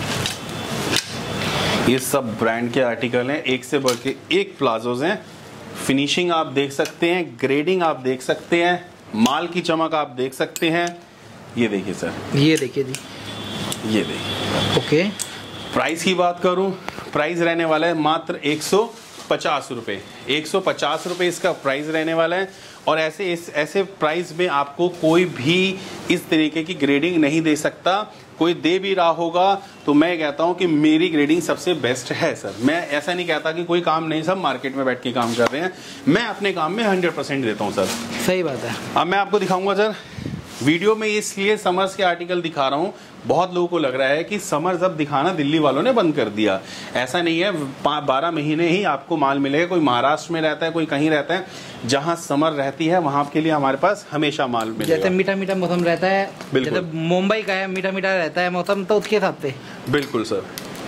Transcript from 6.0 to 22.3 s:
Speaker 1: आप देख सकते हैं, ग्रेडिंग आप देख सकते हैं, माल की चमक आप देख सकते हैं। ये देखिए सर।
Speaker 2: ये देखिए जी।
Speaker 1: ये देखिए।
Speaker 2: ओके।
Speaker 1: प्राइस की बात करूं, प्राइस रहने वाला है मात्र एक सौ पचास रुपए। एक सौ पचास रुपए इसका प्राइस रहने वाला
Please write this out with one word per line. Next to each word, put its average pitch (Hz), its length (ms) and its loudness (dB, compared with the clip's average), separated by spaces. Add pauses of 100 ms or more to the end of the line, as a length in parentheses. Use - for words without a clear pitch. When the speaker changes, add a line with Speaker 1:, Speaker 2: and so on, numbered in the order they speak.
Speaker 1:
आप 165 160 2
देख 139 260 -2
सकते - 380 0
हैं, 160 300 -2
ग्रेडिंग 147 420 2
आप 156 140 2
देख 127 260 -2
सकते 170 420 0
हैं, 175 260 0 (240)
माल 143 320 2
की 175 140 -4
चमक 160 340 0
आप 147 140 0
देख 131 260 -4
सकते 156 360 -2
हैं। 170 280 -2 (600)
ये 117 100 4
देखिए 98 260 -2
सर। 85 180 -6 (220)
Speaker 2:
ये 151 220 4
देखिए 139 280 -2
जी। 127 80 -8 (920)
Speaker 1:
ये 107 160 2
देखिए। - 760 -2
Speaker 2:
ओके। 147 240 2 (720)
Speaker 1:
प्राइस 147 280 0
की 185 120 2
बात 175 280 2
करूं, 185 280 2 (420)
प्राइस 160 280 0
रहने 170 240 2
वाला 156 220 4
है 170 80 2
मात्र 160 400 0
एक 151 280 -2
सौ 220 320 2 (360)
पचास 147 420 0
रुपए। 110 300 -6 (260)
एक 151 180 0
सौ 190 140 0
पचास 160 460 0
रुपए 175 220 0
इसका 170 240 0
प्राइस 147 360 -2
रहने 160 260 0
वाला 165 220 2